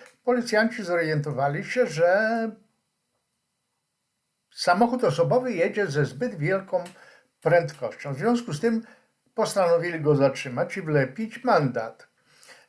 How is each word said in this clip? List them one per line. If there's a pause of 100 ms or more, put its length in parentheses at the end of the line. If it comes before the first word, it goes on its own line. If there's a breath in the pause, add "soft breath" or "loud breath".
(240 loud breath)
policjanci
zorientowali
się,
że (2000)
samochód
osobowy
jedzie
ze
zbyt
wielką (580 loud breath)
prędkością.
W
związku
z
tym (500 soft breath)
postanowili
go
zatrzymać
i
wlepić
mandat. (600 soft breath)